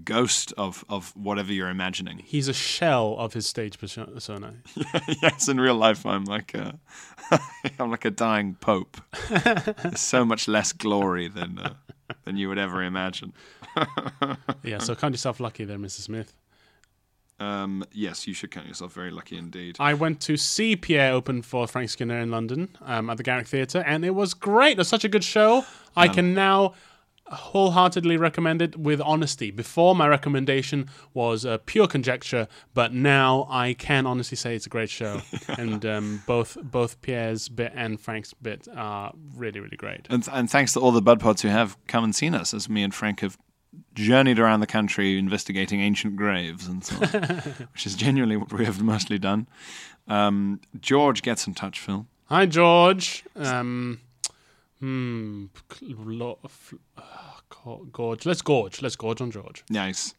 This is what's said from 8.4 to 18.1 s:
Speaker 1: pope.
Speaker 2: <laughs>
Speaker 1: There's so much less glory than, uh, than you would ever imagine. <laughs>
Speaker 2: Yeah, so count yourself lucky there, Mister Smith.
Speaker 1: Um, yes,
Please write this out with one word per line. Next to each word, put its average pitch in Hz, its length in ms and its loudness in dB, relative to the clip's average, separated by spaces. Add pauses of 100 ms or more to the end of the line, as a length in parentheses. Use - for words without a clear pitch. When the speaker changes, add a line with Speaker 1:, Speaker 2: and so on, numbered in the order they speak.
Speaker 1:
pope. - 420 -2 (180)
Speaker 2:
<laughs> - 140 -8
Speaker 1:
There's 202 680 0
so 127 220 2
much 113 260 0
less 107 260 2
glory 95 540 0
than, 90 300 -10
uh, 95 160 -10 (520)
than 98 100 -6
you 98 140 -2
would 98 80 -4
ever 92 240 -2
imagine. 92 500 -6 (420)
<laughs> 160 80 0 (800)
Speaker 2:
Yeah, 107 160 -8
so 113 160 -4
count 147 200 -2
yourself 120 260 -4
lucky 113 240 -8
there, 101 140 -10
Mister 101 240 -10
Smith. 110 320 -10 (1040)
Speaker 1:
Um, 98 520 -6
yes, 101 340 -8